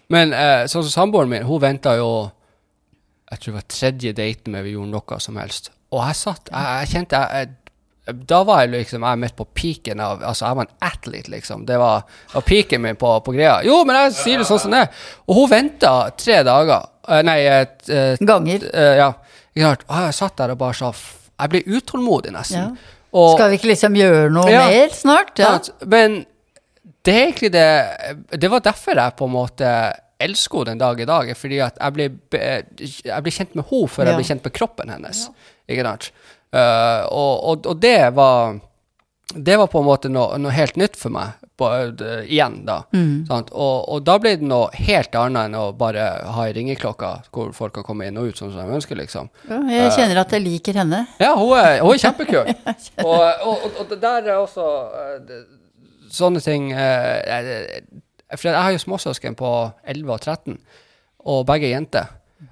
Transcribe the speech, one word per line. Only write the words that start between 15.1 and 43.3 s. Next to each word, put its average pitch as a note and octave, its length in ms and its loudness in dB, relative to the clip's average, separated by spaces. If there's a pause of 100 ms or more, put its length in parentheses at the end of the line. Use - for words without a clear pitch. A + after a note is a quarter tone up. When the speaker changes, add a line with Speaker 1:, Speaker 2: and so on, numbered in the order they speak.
Speaker 1:
Og F#3 80 2
hun C4 140 6
ventet C#3 680 2
tre G3+ 260 4
dager. C3+ 420 4 (220)
Eh, D#3 140 6
nei, D#3+ 240 2
et, C3+ 420 2
et, C3+ 320 0
Speaker 2:
Ganger. F#3+ 540 2
Speaker 1:
eh, C#3+ 220 6
ja, C#3 160 6 (440)
ikke D#3 60 2
sant? D3 260 2
Og D3 160 -6
jeg D3+ 100 -2
satt G3 220 -4
der B2 140 -2
og B2 80 -6
bare B2+ 160 -2
sa, B2+ 160 -6
f-, - 400 -16 (100)
jeg D3 100 -2
ble F3 120 0
utålmodig A#3+ 680 -2
nesten. F#3+ 440 -6
Speaker 2:
Ja. - 160 -20 (240)
Speaker 1:
Og E3 220 8
Speaker 2:
Skal G#3 120 6
vi G3 80 2
ikke A3+ 140 2
liksom G3+ 240 2
gjøre D#3+ 360 6
noe F3+ 180 4
Speaker 1:
Ja. B3+ 180 8
Speaker 2:
mer B3+ 240 6
snart? D#4 460 2
Ja. G3+ 200 4
Speaker 1:
Sant. - 120 -10 (160)
Men G#3+ 400 4 (760)
det F#3 120 2
er B3+ 120 4
egentlig A#3 260 -2
det, D3+ 880 2
det F3+ 100 2
var A#3+ 100 2
derfor G#3+ 340 -2
jeg B2 220 0
på C#3 80 -6
en B2+ 80 -4
måte B2 380 -2 (500)
elsker E3+ 440 -4
henne A2+ 80 -6
den A2+ 60 -8
dag A#2+ 220 -2
i A#2 40 -8
dag, C#3 260 0
er A#2+ 40 -10
fordi C#3 260 -8
at B2 180 -4
jeg C#3+ 140 -4
blir D3 160 -4 (220)
be-, B2+ 320 -4 (420)
jeg B2+ 180 -6
blir D#3+ 100 -6
kjent - 220 -10
med D3+ 160 -6
henne A#3 180 0
før - 160 -4
jeg E3+ 80 2
Speaker 2:
Ja. E3 40 0
Speaker 1:
blir C3 140 -4
kjent C#3 140 -6
med C3 80 -8
kroppen - 380 -8
hennes. - 360 -12
Speaker 2:
Ja. - 480 -14
Speaker 1:
Ikke B2 100 -2
sant? A2 260 -8 (420)
Eh, A#2 580 2
og, C#3 340 -2
og, D#3+ 220 -4
og E3 140 -4
det F3+ 340 4
var, B2 440 4 (680)
det E3+ 300 0
var G3+ 80 4
på F3 140 0
en C#3+ 40 2
måte C#3 240 2
noe, C3 300 -2
noe C#3+ 140 -4
helt C#3+ 240 0
nytt G3+ 200 -2
for - 140 -8
meg, G#2+ 240 -10 (240)
på, B2+ 100 0
eh, A2+ 580 -6
igjen A#2 380 -2
da. G#2 140 -4 (140)
Speaker 2:
Mm. D#3+ 340 0
Speaker 1:
Sant? A#2+ 260 -4